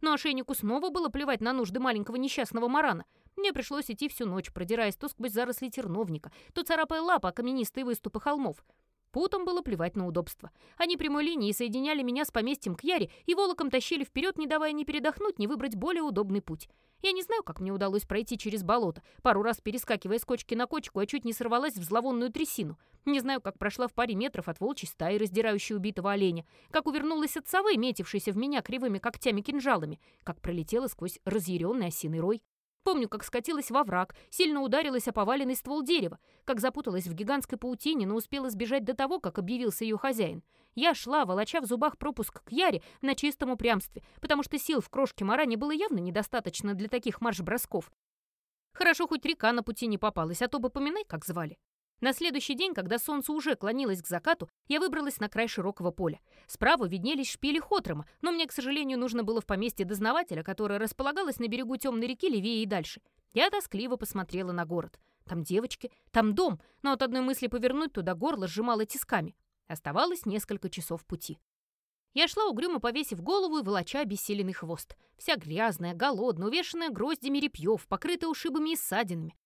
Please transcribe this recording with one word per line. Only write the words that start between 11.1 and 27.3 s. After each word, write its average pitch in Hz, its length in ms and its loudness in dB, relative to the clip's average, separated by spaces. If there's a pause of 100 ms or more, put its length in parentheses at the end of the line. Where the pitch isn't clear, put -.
линией 262 280 0
соединяли 262 500 0
меня 254 220 0
с - 80 -10
поместьем 226 420 -2
Кьяри 302 360 0 (140)
и 339 100 2
волоком 359 360 2
тащили 285 320 2
вперёд, 359 340 -2
не 311 120 -4
давая 311 240 2
ни 302 100 -2
передохнуть, 302 560 -2
ни 202 80 0
выбрать 240 300 -2
более 330 260 0
удобный 202 400 0
путь. - 260 -10 (320)
Я 381 120 2
не 370 100 -2
знаю, 440 220 0
как - 160 -10
мне 190 120 -4
удалось 196 300 0
пройти 214 340 -2
через 208 280 -4
болото, 202 380 2 (200)
пару 202 200 6
раз 226 180 0
перескакивая 214 580 -2
с - 60 -6
кочки - 320 -2
на 247 100 0
кочку, - 320 -4
а 208 80 2
чуть 285 180 -4
не 233 80 -2
сорвалась 240 440 0
в 175 80 -6
зловонную 233 480 2
трясину. 196 440 -2 (280)
Не 285 160 2
знаю, 262 200 0
как 196 160 -8
прошла 208 300 -2
в - 80 -6
паре 233 220 2
метров 220 320 -4
от 165 100 -6
волчьей 233 300 -4
стаи, 175 280 0
раздирающей 208 600 2
убитого 196 340 -2
оленя, 185 340 2 (280)
как 311 140 2
увернулась 302 500 0